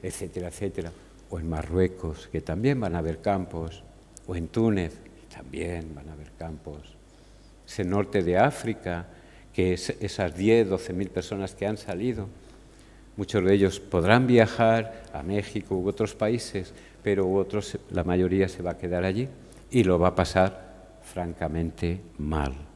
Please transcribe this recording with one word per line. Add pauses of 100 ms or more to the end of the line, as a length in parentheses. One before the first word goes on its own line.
etcétera,
etcétera, (400)
o
en
Marruecos,
que
también
van
a
haber
campos, (440)
o
en
Túnez,
que
también
van
a
haber
campos. (720)
Ese
norte
de
África, (440)
que
es, (100)
esas
diez,
doce
mil
personas
que
han
salido, (920)
muchos
de
ellos
podrán
viajar
a
México
u
otros
países, (300)
pero
otros, (100)
la
mayoría
se
va
a
quedar
allí (440)
y
lo
va
a
pasar (340)
francamente (200)
mal. (220)